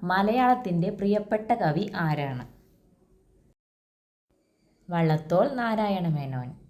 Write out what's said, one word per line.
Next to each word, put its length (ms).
മലയാളത്തിൻ്റെ 800
പ്രിയപ്പെട്ട 480
കവി 240
ആരാണ്? 420
വള്ളത്തോൾ 520
നാരായണ 480
മേനോൻ. 300